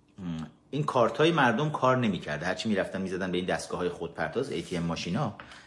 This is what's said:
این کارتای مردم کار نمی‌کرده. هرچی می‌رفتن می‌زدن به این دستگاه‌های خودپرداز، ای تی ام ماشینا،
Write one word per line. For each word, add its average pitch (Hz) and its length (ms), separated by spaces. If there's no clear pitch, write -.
این 147 120
کارتای 147 480
مردم 143 380
کار 127 280
نمی‌کرده. 82 480
هرچی 92 240
می‌رفتن 95 320
می‌زدن 92 300
به 87 60
این 90 80
دستگاه‌های 87 440
خودپرداز، 85 600
ای 85 100
تی 87 160
ام 82 60
ماشینا، 87 520